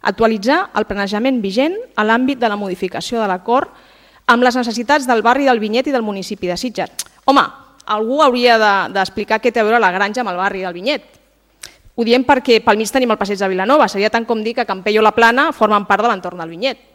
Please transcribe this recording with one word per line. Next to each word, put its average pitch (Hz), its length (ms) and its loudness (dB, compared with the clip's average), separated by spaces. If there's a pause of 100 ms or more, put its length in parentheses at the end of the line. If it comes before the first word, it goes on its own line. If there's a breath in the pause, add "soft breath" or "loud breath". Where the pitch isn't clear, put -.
Actualitzar 226 760 0
el 214 80 -2
planejament 208 560 -2
vigent 247 320 0 (220)
a 214 80 0
l'àmbit 254 340 0
de 240 100 0
la 208 80 -2
modificació 202 640 -6
de 220 60 -2
l'acord 196 420 0 (600 soft breath)
amb 240 160 6
les 247 160 2
necessitats 240 480 -2
del 226 160 2
barri 269 240 4
del 240 120 2
Vinyet 220 280 -2
i 277 60 -2
del 240 100 0
municipi 196 460 -6
de 175 100 -4
Sitges. 208 320 -6 (320 soft breath)
Home, 269 200 4 (440)
algú 226 340 0
hauria 240 380 4
de, 208 120 4 (200)
d'explicar 202 480 -2
què 240 120 0
té 240 80 0
a 214 60 2
veure 233 140 2
la 190 140 2
granja 202 260 -2
amb 202 140 -4
el 175 60 -4
barri 196 240 -4
del 180 120 -8
Vinyet. 240 380 -6 (840 loud breath)
Ho 233 80 0
diem 247 160 4
perquè 247 400 2
pel 214 160 2
mig 220 140 -4
tenim 254 180 0
el 214 80 0
passeig 196 220 -4
de 196 100 0
Vilanova. 208 400 2
Seria 208 220 -2
tant 233 160 -2
com 226 160 -2
dir 233 100 -4
que 233 140 -4
Campello 208 340 0
la 214 140 0
Plana 240 400 4
formen 208 320 0
part 202 160 0
de 233 80 2
l'entorn 180 260 -8
del 165 140 -12
Vinyet. 233 320 -6 (100)